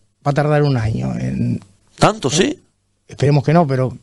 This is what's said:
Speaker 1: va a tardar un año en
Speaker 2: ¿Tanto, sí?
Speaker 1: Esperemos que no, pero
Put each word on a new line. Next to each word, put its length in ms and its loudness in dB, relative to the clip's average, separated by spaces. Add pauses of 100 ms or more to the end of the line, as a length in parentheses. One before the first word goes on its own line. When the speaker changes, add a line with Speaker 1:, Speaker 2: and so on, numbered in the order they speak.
(260)
Speaker 1:
va 60 0
a 20 -4
tardar 300 2
un 140 2
año 380 -4
en 440 -4 (400)
Speaker 2:
¿Tanto, 300 2
sí? 300 0 (480)
Speaker 1:
Esperemos 360 0
que 100 0
no, 140 4
pero 360 -2